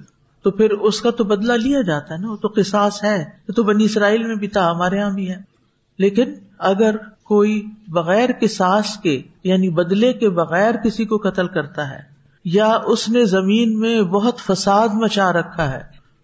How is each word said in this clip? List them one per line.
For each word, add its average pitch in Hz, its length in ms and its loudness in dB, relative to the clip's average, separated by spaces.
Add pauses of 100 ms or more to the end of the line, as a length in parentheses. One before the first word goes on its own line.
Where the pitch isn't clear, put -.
(420)
تو 196 80 0
پھر 214 200 2
اس 208 300 0
کا 233 100 0
تو 233 140 0
بدلہ 214 280 0
لیا 262 300 0
جاتا 160 320 -4
ہے 165 40 -8
نا، 214 120 -6
وہ 208 60 -8
تو 214 200 -4
قصاص 208 480 0
ہے، 202 200 0 (240)
یہ 202 40 -6
تو 233 100 2
بنی 214 220 2
اسرائیل 214 380 2
میں 226 140 -4
بھی 202 120 -6
تھا، 185 220 0
ہمارے 175 260 -2
یہاں 202 140 -2
بھی 190 200 -6
ہے۔ 185 60 -8 (640)
لیکن 202 360 0 (240)
اگر 196 380 2 (280)
کوئی 208 420 2 (220)
بغیر 175 400 0 (120)
قصاص 208 600 0
کے، 143 220 -2 (220)
یعنی 185 260 2
بدلے 190 420 2
کے 240 180 0
بغیر 175 440 0 (100)
کسی 220 200 -2
کو 214 140 0
قتل 185 300 -2
کرتا 147 420 -6
ہے، - 80 -14 (460)
یا 214 400 2
اس 220 240 0
نے 240 160 4
زمین 214 560 2
میں 226 220 2
بہت 202 360 0
فساد 202 540 2
مچا 208 400 0
رکھا 165 380 -2
ہے، 131 120 -8 (420)